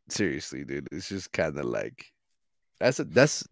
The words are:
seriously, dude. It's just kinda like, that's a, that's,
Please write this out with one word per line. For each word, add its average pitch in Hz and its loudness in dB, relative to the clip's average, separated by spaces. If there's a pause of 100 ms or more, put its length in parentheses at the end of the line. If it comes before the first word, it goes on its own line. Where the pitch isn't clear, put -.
seriously, 71 -2
dude. 69 -8
It's 90 -8
just 98 -8
kinda 76 0
like, 57 -6 (720)
that's 131 2
a, 143 -2
that's, - 4